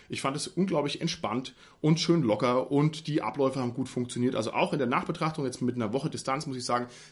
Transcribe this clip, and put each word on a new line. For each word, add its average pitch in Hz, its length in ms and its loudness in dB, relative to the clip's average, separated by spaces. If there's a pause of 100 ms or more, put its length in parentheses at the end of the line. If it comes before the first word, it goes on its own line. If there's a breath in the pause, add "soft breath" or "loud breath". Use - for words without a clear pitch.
ich - 120 -6
fand 139 160 -2
es 147 120 -6
unglaublich 165 520 0
entspannt 127 540 -4 (260 loud breath)
und 156 200 4
schön 170 220 4
locker 123 500 2
und 151 340 2
die 151 160 0
Abläufe 135 380 0
haben 120 140 -2
gut 127 140 -2
funktioniert. 123 460 0
Also 113 180 -2
auch 180 200 2
in 151 80 2
der 123 80 2
Nachbetrachtung 156 560 -2
jetzt 123 180 -6
mit 123 140 0
einer 110 160 -2
Woche 151 180 0
Distanz 135 380 -4
muss 135 80 -6
ich 123 80 -8
sagen, 123 240 0 (220 loud breath)